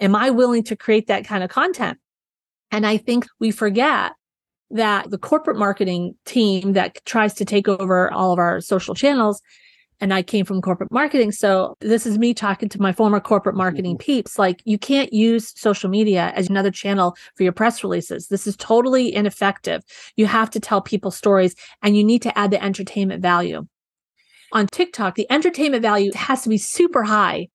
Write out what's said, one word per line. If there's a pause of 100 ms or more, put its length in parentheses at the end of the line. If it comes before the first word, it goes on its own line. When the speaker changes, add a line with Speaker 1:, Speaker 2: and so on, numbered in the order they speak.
Speaker 1:
am
I
willing
to
create
that
kind
of
content? (720)
And
I
think (140)
we
forget (580)
that
the
corporate
marketing (100)
team
that
tries
to
take
over
all
of
our
social
channels, (580)
and
I
came
from
corporate
marketing,
so
this
is
me
talking
to
my
former
corporate
marketing
Speaker 2:
Mm-hmm.
Speaker 1:
peeps,
like,
you
can't
use
social
media
as
another
channel (180)
for
your
press
releases.
This
is
totally
ineffective. (340)
You
have
to
tell
people
stories, (280)
and
you
need
to
add
the
entertainment
value. (840)
On
TikTok,
the
entertainment
value
has
to
be
super
high.